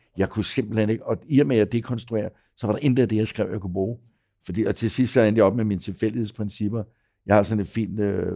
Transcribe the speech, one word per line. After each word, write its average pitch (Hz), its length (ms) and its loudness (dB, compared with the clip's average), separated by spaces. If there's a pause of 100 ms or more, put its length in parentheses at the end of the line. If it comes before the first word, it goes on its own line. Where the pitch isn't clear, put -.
(180)
Jeg 95 120 0
kunne 107 160 -2
simpelthen 107 440 -2
ikke, 113 160 -2
og 113 120 -2 (100)
i 143 120 4
og 143 80 4
med, 131 80 2
at 110 40 4
jeg 104 120 2
dekonstruerer, 113 580 -4 (280)
så - 100 -6
var 104 60 2
der - 80 -6
intet 131 220 4
af 110 60 0
det, 107 60 0
jeg 107 120 2
skrev, 101 240 -4
jeg 104 100 -6
kunne 95 120 -8
bruge. 98 240 -2 (480)
Fordi, 95 200 -2
og 104 100 0
til 113 160 -2
sidst, 127 220 0
så 127 80 6
endte 110 180 4
jeg 104 60 8
op 98 100 4
med 117 100 0
mine 101 140 0
tilfældighedsprincipper, 107 1040 -4 (420)
jeg 101 100 4
har 104 80 6
sådan 104 180 -2
et 95 60 -4
fint, 107 320 -6
øh, 98 260 -2 (100)